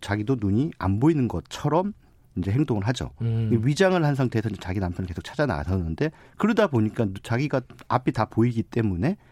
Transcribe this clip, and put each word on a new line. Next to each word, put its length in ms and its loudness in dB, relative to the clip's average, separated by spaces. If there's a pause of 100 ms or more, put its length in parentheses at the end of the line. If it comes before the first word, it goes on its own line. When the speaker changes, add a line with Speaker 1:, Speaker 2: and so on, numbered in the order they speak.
Speaker 1:
자기도 380 -2
눈이 380 2
안 220 0
보이는 280 4
것처럼 640 -2 (440)
이제 140 -2
행동을 380 0
하죠. 200 -4 (120)
Speaker 2:
음. 280 0 (160)
Speaker 1:
위장을 400 4
한 80 2
상태에서 360 0
이제 120 -6
자기 180 -4
남편을 280 -2
계속 160 -8
찾아 240 -2
나서는데 640 -2 (260)
그러다 300 4
보니까 380 0
누-, 180 -6
자기가 380 -2 (260)
앞이 240 0
다 140 0
보이기 360 0
때문에 560 0 (140)